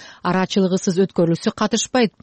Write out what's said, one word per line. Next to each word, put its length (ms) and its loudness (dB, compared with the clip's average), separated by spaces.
арачылыгысыз 840 0
өткөрүлүшү 500 0
катышпайт, 680 -2